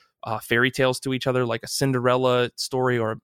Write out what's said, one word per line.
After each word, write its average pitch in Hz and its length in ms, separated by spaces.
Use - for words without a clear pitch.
uh, 110 160
fairy 123 320
tales 127 300
to 131 120
each 127 140
other, 127 180
like 117 180
a - 40
Cinderella 127 880
story 127 420
or, 110 260